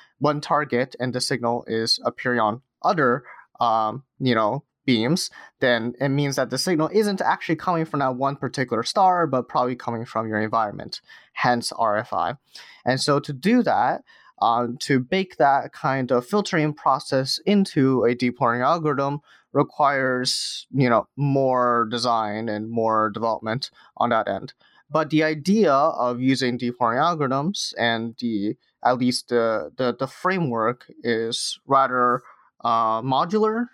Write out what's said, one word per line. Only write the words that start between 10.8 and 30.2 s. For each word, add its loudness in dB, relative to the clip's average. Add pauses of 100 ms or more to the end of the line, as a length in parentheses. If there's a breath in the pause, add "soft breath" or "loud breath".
hence 0
R 0
F -6
I. -2 (500 loud breath)
And 0
so 2
to -6
do 2
that, 0 (400 soft breath)
um, 2
to 2
bake -4
that 4
kind -2
of 2
filtering 0
process 0
into 4
a 4
deep -2
learning 2
algorithm 0 (320 soft breath)
requires, 0
you 2
know, 4
more 2
design -2
and -6
more 2
development -4 (260 soft breath)
on 0
that 0
end. -6 (380 soft breath)
But 0
the 2
idea 2
of 0
using 0
deep -4
learning 2
algorithms -2
and -2
the, -4 (280)
at 2
least -2
the, 0
the, -2
the -6
framework -2 (100)